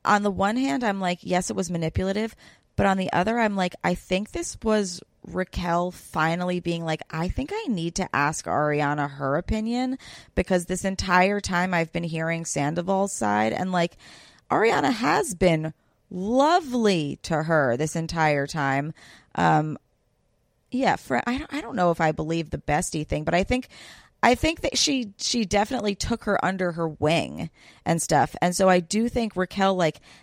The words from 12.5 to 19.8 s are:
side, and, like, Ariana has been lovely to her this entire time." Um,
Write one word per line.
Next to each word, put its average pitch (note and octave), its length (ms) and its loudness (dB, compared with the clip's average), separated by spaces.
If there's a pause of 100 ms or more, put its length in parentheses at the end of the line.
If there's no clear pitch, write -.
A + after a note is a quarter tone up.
side, G#3+ 400 0
and, F#3 180 -4
like, F3 240 0 (540)
Ariana F#4 420 4
has C4 420 0
been D#3+ 380 2 (380)
lovely A3+ 1120 2
to D#3 220 0
her C#3+ 320 4
this D#3 200 -2
entire D#3 500 0
time." C#3+ 460 -2 (420)
Um, D#3 440 2 (920)